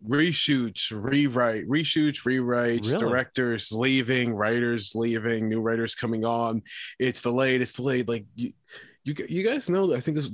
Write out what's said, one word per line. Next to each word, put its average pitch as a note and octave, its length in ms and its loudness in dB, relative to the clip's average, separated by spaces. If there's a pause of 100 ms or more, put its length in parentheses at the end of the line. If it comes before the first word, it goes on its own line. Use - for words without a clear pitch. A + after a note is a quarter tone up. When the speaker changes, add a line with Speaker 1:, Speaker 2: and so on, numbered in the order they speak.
Speaker 1:
reshoots, C#3+ 840 2
rewrite, A#2+ 800 0
reshoots, D3+ 580 2
rewrites, A#2+ 680 2
Speaker 2:
Really? F#3 40 0
Speaker 1:
directors B2 720 0
leaving, B2 600 2
writers A2+ 640 0
leaving, A2+ 560 0
new A2+ 100 0
writers A2+ 340 0
coming A2+ 300 -2
on. A2+ 380 0 (360)
It's B2+ 220 0
delayed, B2+ 400 2
it's B2 140 -4
delayed. B2 340 -2
Like, A#2 160 -2 (100)
you, A#2+ 200 -6 (500)
you, D3 100 -4 (140)
you F3 140 -2
guys B3 260 0
know, F3+ 260 2
I B2+ 60 0
think D3+ 160 -2
this, C#3+ 180 -4